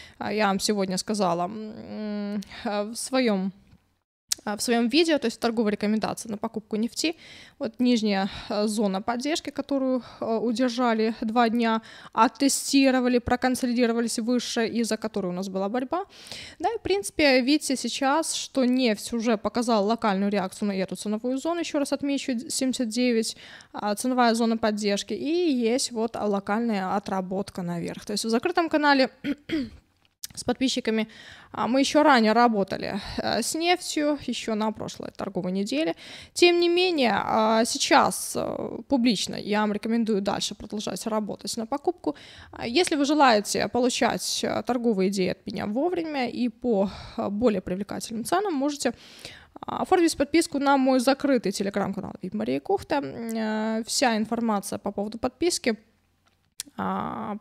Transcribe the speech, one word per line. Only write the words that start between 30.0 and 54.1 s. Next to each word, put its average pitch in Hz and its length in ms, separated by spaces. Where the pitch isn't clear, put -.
с - 80
подписчиками. 220 640
А, 214 160
мы 262 120
ещё 294 240
ранее 233 300
работали, 214 680
э, - 240
с - 140
нефтью, 320 640
ещё 226 280
на 214 160
прошлой - 400
торговой 185 400
неделе. 262 440
Тем 349 260
не 349 100
менее, 339 460
а, 220 500
сейчас, - 720
э, - 520
публично 240 480
я 208 260
вам 208 120
рекомендую 220 480
дальше - 340
продолжать - 520
работать 214 500
на 226 80
покупку. 294 500
А, - 160
если 330 280
вы 277 100
желаете 247 640
получать, - 760
э, 214 200
торговые 226 460
идеи 190 200
от - 180
меня - 180
вовремя 294 640
и 247 200
по, 208 400
э, 220 120
более 208 320
привлекательным 202 640
ценам, 359 300
можете, 285 400
а, - 200
оформить 339 340
подписку 311 440
на 277 180
мой 262 220
закрытый 269 520
Telegram-канал 196 680
вип 190 140
Мария 240 240
Кухта. 381 380
М, 247 360
э, 220 520
вся 240 300